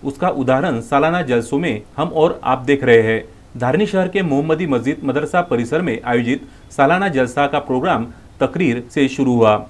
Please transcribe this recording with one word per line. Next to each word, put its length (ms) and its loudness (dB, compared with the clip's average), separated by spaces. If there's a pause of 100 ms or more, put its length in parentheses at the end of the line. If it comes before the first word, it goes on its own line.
उसका 260 -4
उदाहरण 500 0
सालाना 420 0
जलसों 360 -2
में 240 -4 (140)
हम 120 -2
और 360 0
आप 160 0
देख 240 0
रहे 180 8
हैं। 200 0 (340)
धारनी 300 0
शहर 220 0
के 140 -2
मोहम्मदी 440 0
मस्जिद 380 -2
मदरसा 380 0
परिसर 400 -2
में 200 -2
आयोजित 460 -2 (220)
सालाना 380 2
जलसा 380 0
का 140 -2
प्रोग्राम 460 -2 (340)
तकरीर 500 0
से 180 0
शुरू 260 0
हुआ 200 6 (140)